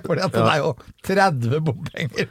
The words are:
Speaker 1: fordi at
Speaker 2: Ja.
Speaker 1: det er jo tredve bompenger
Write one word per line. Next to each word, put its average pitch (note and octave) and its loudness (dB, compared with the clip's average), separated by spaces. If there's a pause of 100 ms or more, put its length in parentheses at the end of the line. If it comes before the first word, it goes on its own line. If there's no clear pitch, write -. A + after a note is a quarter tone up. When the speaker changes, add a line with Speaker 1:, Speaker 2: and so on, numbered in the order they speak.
Speaker 1:
fordi - 0
at F#3 0
Speaker 2:
Ja. A2+ 4
Speaker 1:
det A2+ 4
er D3+ 2
jo D3 -2 (260)
tredve D#3 2
bompenger C#3 -4